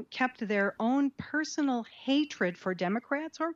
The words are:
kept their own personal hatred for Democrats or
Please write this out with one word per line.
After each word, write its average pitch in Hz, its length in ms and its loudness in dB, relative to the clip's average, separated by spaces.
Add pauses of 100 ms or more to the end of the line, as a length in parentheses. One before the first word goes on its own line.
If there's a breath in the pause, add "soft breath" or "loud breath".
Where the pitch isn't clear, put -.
kept 247 380 -2
their 202 320 2
own 269 380 2
personal 285 680 0 (180)
hatred 269 540 0
for 185 160 -2
Democrats 233 680 -2
or 330 160 -2